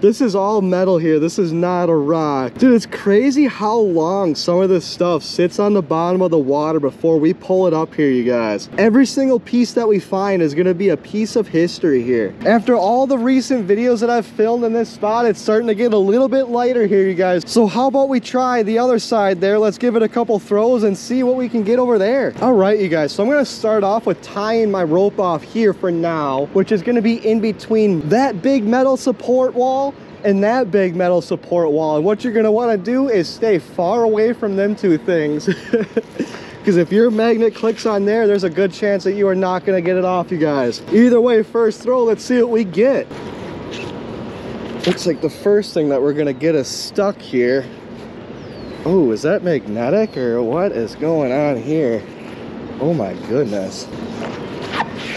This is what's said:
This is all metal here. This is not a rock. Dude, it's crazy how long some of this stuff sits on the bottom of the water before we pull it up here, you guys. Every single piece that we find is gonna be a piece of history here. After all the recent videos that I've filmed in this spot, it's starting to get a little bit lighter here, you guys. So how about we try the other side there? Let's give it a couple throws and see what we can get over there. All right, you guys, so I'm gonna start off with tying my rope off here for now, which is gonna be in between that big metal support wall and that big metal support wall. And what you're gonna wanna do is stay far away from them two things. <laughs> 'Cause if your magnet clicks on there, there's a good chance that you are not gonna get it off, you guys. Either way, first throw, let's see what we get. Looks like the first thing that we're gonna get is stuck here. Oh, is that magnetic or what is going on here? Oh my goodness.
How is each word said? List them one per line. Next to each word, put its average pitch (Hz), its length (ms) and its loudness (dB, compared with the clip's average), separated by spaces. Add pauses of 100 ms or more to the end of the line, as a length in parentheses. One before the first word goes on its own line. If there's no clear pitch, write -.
This 214 200 2
is 220 140 2
all 202 280 0
metal 185 360 2
here. 156 200 2
This 165 200 0
is 175 140 0
not 175 360 0
a 165 60 4
rock. 143 600 0
Dude, 254 200 6
it's 220 120 2
crazy 262 600 2
how 214 300 -2
long 180 580 0
some 175 260 0
of 190 80 2
this 185 160 2
stuff 175 380 -2
sits - 360 -2
on 208 160 2
the 196 80 2
bottom 170 400 0
of 175 80 2
the 165 80 4
water 147 420 0
before 160 380 0
we 160 160 2
pull 185 320 0
it 160 80 2
up 160 200 -2
here, 147 160 2
you 123 140 2
guys. 113 440 -2 (100)
Every 226 280 4
single 262 320 0
piece - 360 0
that 233 120 0
we 208 140 4
find 190 420 0
is 143 120 0
gonna 180 200 2
be 196 140 0
a 156 80 4
piece 214 400 -6
of 214 120 2
history 165 540 0
here. 113 320 0 (120)
After 233 280 4
all 233 320 2
the 262 120 0
recent 247 500 0
videos 226 320 2
that 233 100 0
I've 240 160 0
filmed 233 380 0
in 226 80 0
this 226 160 -2
spot, 220 360 -2
it's 214 160 0
starting 220 280 0
to 214 60 0
get 226 180 0
a 214 60 4
little 220 300 4
bit 262 200 0
lighter 240 380 0
here, 190 200 2
you 190 80 0
guys. 180 320 2
So 233 200 4
how 220 200 0
about 269 220 2
we 262 120 0
try 254 420 0
the 220 160 0
other 247 200 2
side 196 420 0
there? 202 180 2
Let's 214 200 0
give 240 180 0
it 226 60 4
a 214 60 2
couple 226 300 0
throws 220 440 2
and 202 140 2
see 254 260 -2
what 247 140 2
we 247 120 -2
can 233 140 -2
get 226 160 2
over 247 200 2
there. 214 420 0
All 247 140 4
right, 208 240 4
you 190 100 0
guys, 151 240 0
so 196 100 -2
I'm 226 60 2
gonna 285 160 2
start 214 400 0
off 214 220 0
with 180 160 -2
tying 214 480 -2
my 190 120 0
rope 190 380 2
off 170 220 0
here 220 300 0
for 185 200 -2
now, 151 640 -2
which 196 180 2
is 190 100 0
gonna 240 200 0
be 226 140 2 (100)
in 220 140 2
between 208 680 0
that 220 340 0
big 262 220 2
metal 262 320 2
support 254 580 0
wall 262 400 -2 (300)
and 196 180 2
that 226 280 2
big 185 260 0
metal 180 240 2
support 170 500 -2
wall. 151 260 0
And 156 80 0
what 208 200 0
you're 247 80 -2
gonna 220 180 2
wanna 226 280 2
do 254 300 0
is 190 200 0
stay 214 300 0
far 202 460 -2
away 220 280 2
from 208 240 -4
them 202 180 0
two 175 240 2
things. 151 560 -2
<laughs> - 1080 -6
'Cause 190 120 2
if 175 160 2
your 226 180 4
magnet 220 440 2
clicks 226 320 -4
on 202 180 0
there, 220 220 2
there's 202 180 2
a 175 60 -2
good 180 220 0
chance 202 320 -2
that 196 100 0
you 202 140 0
are 185 60 2
not 185 300 -2
gonna 190 160 0
get 180 160 0
it 185 80 0
off, 180 260 -2
you 180 80 -2
guys. 139 440 0 (100)
Either 233 280 6
way, 233 220 4
first 220 380 -2
throw, 247 240 0
let's 220 200 0
see 247 180 2
what 240 80 2
we 226 140 0
get. 190 420 0 (1800)
Looks - 180 -4
like 160 140 -2
the 156 80 -4
first 208 460 -2
thing 151 160 0
that 139 100 0
we're 143 140 0
gonna 147 180 -2
get 151 220 0
is 135 120 0
stuck - 540 -4
here. 127 460 0 (1200)
Oh, 165 240 2
is 107 100 -2
that 175 240 0
magnetic 143 720 -2
or 120 260 -2
what 165 300 -2
is 113 220 -4
going 151 360 -2
on 143 260 0
here? 120 460 -2 (800)
Oh 160 140 0
my 98 180 -4 (160)
goodness. 104 580 -4 (1300)